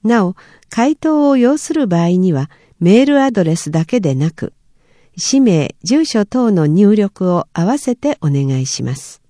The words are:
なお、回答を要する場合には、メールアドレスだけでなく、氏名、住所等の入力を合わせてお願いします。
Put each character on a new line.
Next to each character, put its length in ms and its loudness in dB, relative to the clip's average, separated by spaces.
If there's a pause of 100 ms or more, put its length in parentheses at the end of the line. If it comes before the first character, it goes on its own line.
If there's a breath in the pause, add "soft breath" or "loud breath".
な 200 2
お、 120 -4 (340 soft breath)
回 260 0
答 320 0
を 80 2
要 220 2
す 160 -8
る 120 0
場 180 0
合 60 2
に 220 0
は、 160 -4 (300 soft breath)
メ 240 4
ー 40 2
ル 160 2
ア 100 0
ド 120 0
レ 120 0
ス 140 -8
だ 140 0
け 160 -2
で 140 -2
な 160 -2
く、 240 -12 (640)
氏 240 0
名、 420 2
住 240 0
所 180 -2
等 280 0
の 140 2
入 280 4
力 400 -2
を 180 -4
合 140 -2
わ 100 0
せ 200 -4
て 260 -4
お 80 -2
願 180 -2 (100)
い 60 -4
し 180 -8
ま 140 -6
す。 340 -20